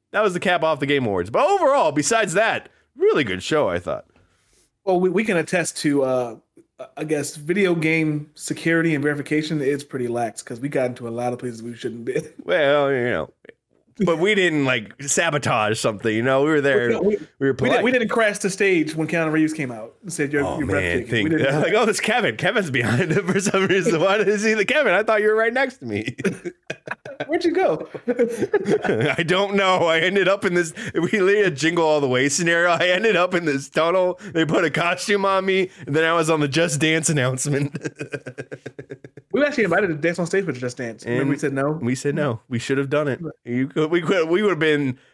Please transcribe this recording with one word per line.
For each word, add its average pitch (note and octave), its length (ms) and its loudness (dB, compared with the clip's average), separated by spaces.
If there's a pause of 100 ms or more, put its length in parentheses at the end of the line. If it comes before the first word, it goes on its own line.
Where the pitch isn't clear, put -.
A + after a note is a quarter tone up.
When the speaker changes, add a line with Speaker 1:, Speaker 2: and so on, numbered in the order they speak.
(120)
Speaker 1:
that G3+ 100 0
was G#3 120 2
the F3+ 60 -4
cap F3+ 240 0
off D#3 160 0
the D3 60 -2
Game C#3 220 2
Awards. F#2+ 240 -2
But C#4 180 2
overall, C#4+ 420 2
besides E3 440 0
that, G3 340 0 (260)
really E4+ 280 2
good F#2 180 -4
show, D3 280 0
I F2 100 0
thought. C#2+ 260 -6 (800)
Speaker 2:
Well, F#3 140 2
we, F#3 100 2
we F#3 140 0
can G#3+ 120 0
attest E3 420 -2
to, C#3+ 260 2
uh, B2+ 320 -2 (600)
I D#3 100 -8
guess, D3 300 -4
video F3+ 380 0
game D#3 640 0
security E3 580 0
and C#3 100 -2
verification D3+ 600 -2
is C#3 200 0
pretty B2 240 -6
lax A#2 360 -4
'cause A#2+ 160 -12
we C#3 100 -6
got C#3+ 160 0
into B2 220 -6
a - 20 -6
lot A#2+ 240 -4
of A#2+ 60 -8
places A2+ 240 -10
we A#2+ 120 -10
shouldn't A#2 300 -8
be. C3 160 -2 (100)
<laughs> - 140 -20
Speaker 1:
Well, D3 460 2
you B2+ 140 0
know, F#2 280 -2 (720)
but E3 140 2
we G3+ 160 4
didn't, D#3+ 300 2
like, A#2+ 360 -2
sabotage C#3 800 0
something, G#2+ 360 0
you A2+ 60 2
know? C3+ 220 4
We D#3 80 2
were D3+ 100 4
there. B2+ 280 2
Speaker 2:
We, A2+ 100 2
we, G#3 180 2 (220)
Speaker 1:
We C#3 80 2
were C3+ 60 2
Speaker 2:
we - 0 -
Speaker 1:
polite. B3 180 0
Speaker 2:
didn't, A#3+ 140 2
we B3 80 4
didn't A#3+ 160 0
crash G#3+ 280 0
the G3 140 -2
stage F3 440 2
when D#3+ 120 -4
Keanu D#3+ 240 -2
Reeves D#3 220 2
came C3+ 180 -6
out A2+ 320 -14
and F#3 100 -12
said, C#3 180 -4
"You're, C#3+ 140 0
Speaker 1:
Oh, - 140 -4
Speaker 2:
you're D3 80 -2
Speaker 1:
man, - 0 -
Speaker 2:
breathtaking." F#2 420 0
Speaker 1:
think, G#2+ 220 0
Speaker 2:
We D#3+ 60 2
didn't C#3 240 2
Speaker 1:
<laughs> - 20 0
like, F3 100 0
"Oh, A3 120 4
this G#3+ 140 0
Kevin. G#3 380 0
Kevin's F#3+ 320 0
behind B2 420 0
it E3+ 140 0
for F#3 140 0
some F#3+ 260 0
reason. F3 340 2
Why G3 200 2
did F#3+ 80 2
he G#3 100 2
see A3 160 0
the G#3 120 0
Kevin? B3+ 280 2
I G3 80 2
thought G#3+ 220 2
you G#3+ 60 4
were G#3+ 60 2
right A3+ 160 0
next C4 260 -2
to - 100 -14
me." A2 340 -4
<laughs> - 1040 -8
Speaker 2:
Where'd E4 180 -4
you E4+ 100 2
go? C4+ 360 0 (160)
<laughs> - 20 -4 (1080)
Speaker 1:
I E3+ 80 0
don't F#3+ 300 0
know. F#3 320 4
I E3 120 4
ended F#3 280 2
up G3 180 2
in F3+ 80 2
this, E3+ 200 0 (200)
we E3 80 0 (180)
literally G3+ 220 4
a F#3+ 100 4
Jingle D#3+ 320 0
All D3+ 160 4
the C#3+ 80 2
Way B2+ 220 2
scenario. E3+ 400 2
I E3+ 200 2
ended G3 260 2
up F3+ 180 2
in F3 120 0
this C#3 240 -2
tunnel. F3 500 0 (140)
They E3 120 2
put E3+ 180 2
a D#3+ 60 2
costume F3+ 560 0
on F#3+ 200 2
me, F#3+ 260 0 (160)
and C#3+ 80 -2
then D#3+ 80 4
I E3 100 2
was E3 160 2
on D#3+ 120 2
the D3 60 0
Just D3+ 320 0
Dance D#3+ 300 2
announcement. C#3 640 -2
<laughs> D3+ 120 -8 (1400)
Speaker 2:
We A#3 120 0
were D4 60 4
actually C#4+ 180 0
invited F#3+ 220 2
to E3 80 -2
dance E3 220 -2
on F3 80 -2
stage F#3+ 200 -2
with C3+ 140 -6
Just B2 180 -8
Dance. A#2 260 -10
Remember A#2+ 180 -2
Speaker 1:
And C3+ 80 0
Speaker 2:
we C#3 80 0
said C#3+ 160 -4
no? C#3 200 -2
Speaker 1:
we B2+ 220 -2
said C#3+ 200 -4
no. C#3+ 320 -2
We B2 100 -4
should C3+ 220 -2
have C#3 100 -4
done D3 180 0
it. C3 140 -4
Speaker 2:
Right. D#3 120 -10 (120)
Speaker 1:
You B2 220 -2
could, D#3 240 -2
we F3 100 2
could, D#3+ 280 0
we F3+ 120 2
would G#3 100 2
have E3 60 0
been D3 400 2 (160)